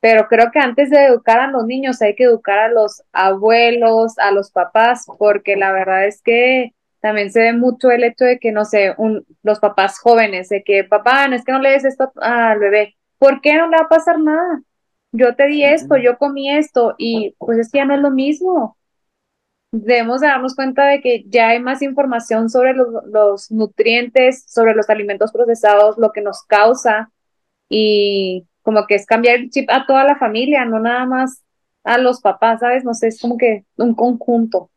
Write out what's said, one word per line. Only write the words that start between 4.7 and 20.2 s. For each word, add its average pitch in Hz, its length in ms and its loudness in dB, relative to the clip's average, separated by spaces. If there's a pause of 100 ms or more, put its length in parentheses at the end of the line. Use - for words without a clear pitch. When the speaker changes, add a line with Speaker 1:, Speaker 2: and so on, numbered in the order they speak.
Speaker 1:
porque 202 380 0
la 196 160 -2
verdad 190 340 -2
es 208 160 -8
que 247 520 0 (260)
también 208 320 -4
se 233 80 0
ve 233 120 2
mucho 247 380 0
el 240 140 2
hecho 240 200 -2
de 247 140 2
que, 226 140 -4
no 214 120 -2
sé, 202 340 0
un, 220 280 -4 (160)
los 208 180 -2
papás 196 400 0
jóvenes, 214 480 2
de 196 160 -4
que, 196 200 0
"Papá, 247 440 2
no 254 80 -2
es 240 80 -8
que 262 80 -4
no 269 80 -2
le 269 100 2
des 269 140 0
esto 262 320 -2
al 226 440 0
bebé". 208 360 0 (220)
"¿Por 277 220 4
qué? 302 160 2
No 339 120 2
le 330 100 2
va 320 80 2
a - 20 -8
pasar 320 320 2
nada. 311 420 -2 (500)
Yo 240 240 2
te 277 120 2
di 294 160 -2
esto, 285 320 2
Speaker 2:
Ujú. - 20 2
Speaker 1:
yo 247 200 0
comí 277 320 -4
esto", 285 480 -2
y 226 400 -6
pues 233 200 -4
es 226 140 -4
que 277 60 0
ya 277 80 0
no 285 80 0
es 277 60 -2
lo 277 100 0
mismo. 285 680 -4 (960)
Debemos 233 480 -2